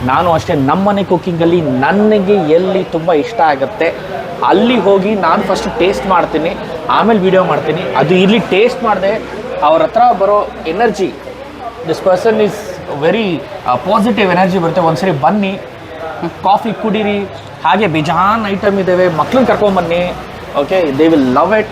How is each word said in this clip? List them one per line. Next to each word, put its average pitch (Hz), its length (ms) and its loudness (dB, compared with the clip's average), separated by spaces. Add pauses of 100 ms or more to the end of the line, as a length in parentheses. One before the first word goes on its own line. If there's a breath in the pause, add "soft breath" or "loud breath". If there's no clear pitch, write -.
ನಾನು 160 280 2
ಅಷ್ಟೇ, 165 220 0
ನಮ್ಮನೆ 185 500 2
ಕುಕ್ಕಿಂಗಲ್ಲಿ 170 560 0
ನನಗೆ 185 720 2
ಎಲ್ಲಿ 175 500 2
ತುಂಬ 170 280 -2
ಇಷ್ಟ 147 280 0
ಆಗುತ್ತೆ 151 540 0 (520)
ಅಲ್ಲಿ 220 320 4
ಹೋಗಿ 196 360 2
ನಾನು 185 280 0
ಫಸ್ಟ್ 190 360 -4
ಟೇಸ್ಟ್ 185 280 0
ಮಾಡ್ತೀನಿ, 165 480 0 (360)
ಆಮೇಲೆ 190 300 2
ವಿಡಿಯೋ 185 240 4
ಮಾಡ್ತೀನಿ. 156 380 -2 (120)
ಅದು 151 200 2
ಇಲ್ಲಿ 196 240 4
ಟೇಸ್ಟ್ 220 440 0
ಮಾಡಿದೆ 202 400 0 (400)
ಅವ್ರ 156 200 4
ಹತ್ರ 160 180 0 (180)
ಬರೋ 202 300 2 (180)
ಎನರ್ಜಿ, 185 460 -2 (760)
this 160 120 -4
person 190 400 2
is 208 140 2 (540)
very, 185 360 0 (240)
ಆ, 123 80 2
ಪಾಸಿಟಿವ್ 196 560 0
ಎನರ್ಜಿ 185 280 2
ಬರುತ್ತೆ. 165 220 0
ಒಂದ್ಸರಿ 165 300 0
ಬನ್ನಿ, 190 480 0 (840)
ಕಾಫಿ 208 280 0
ಕುಡೀರಿ, 208 520 -2 (400)
ಹಾಗೆ 196 220 2
ಬೇಜಾನ್ 180 600 0
ಐಟಮ್ 196 340 0
ಇದ್ದಾವೆ, 180 280 2
ಮಕ್ಳನ್ನ 170 380 2
ಕರ್ಕೊಂಬನ್ನಿ. 180 680 0 (480)
ಓಕೆ, 185 200 0
they 151 280 2
will 151 180 4
love 160 340 2
it. - 120 -2